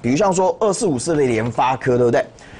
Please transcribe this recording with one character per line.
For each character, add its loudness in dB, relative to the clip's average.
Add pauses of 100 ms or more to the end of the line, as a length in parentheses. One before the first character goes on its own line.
比 -4
如 2
像 2
说 0
二 0
四 -4
五 0
四 -2
的 2
联 0
发 0
科， 0
对 4
不 2
对？ 0 (360)